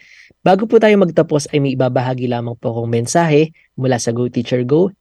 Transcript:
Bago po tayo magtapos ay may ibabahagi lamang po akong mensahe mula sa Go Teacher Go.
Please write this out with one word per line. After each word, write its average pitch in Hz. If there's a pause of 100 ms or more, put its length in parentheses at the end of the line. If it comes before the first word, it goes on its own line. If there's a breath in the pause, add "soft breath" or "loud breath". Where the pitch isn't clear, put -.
(420 soft breath)
Bago 190
po 220
tayo 214
magtapos 160
ay 151
may 135
ibabahagi 127
lamang 120
po 120
akong 117
mensahe 151 (240 soft breath)
mula 127
sa -
Go 120
Teacher 123
Go. 160 (120)